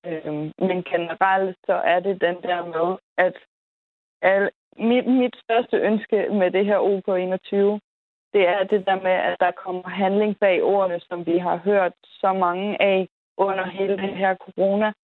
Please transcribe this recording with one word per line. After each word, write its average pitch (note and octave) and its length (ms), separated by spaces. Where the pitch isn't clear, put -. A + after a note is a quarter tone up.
Øhm, D#3 460
men F#3 160
generelt F#3 800
så G3 80
er F3 260
det F#3+ 220
den F3 200
der F3 240
med, E3+ 320
at F#3 180
al-, G3 300
mit, A#3+ 300
mit B3 360
største - 340
ønske G#3+ 520
med F#3 220
det F#3+ 140
her G3+ 140
O G3 220
K - 60
enogtyve, G3 720
det G3 140
er F#3 160
det F#3+ 220
der F#3+ 160
med, F#3 100
at F3+ 100
der F3+ 120
kommer F3+ 380
handling G3 500
bag F#3 240
ordene, F#3 360
som E3+ 260
vi E3+ 120
har F3 200
hørt F#3 360
så - 300
mange F#3+ 480
af F#3+ 260
under F#3+ 280
hele F#3+ 320
det G3 200
her F#3+ 180
corona. G3 560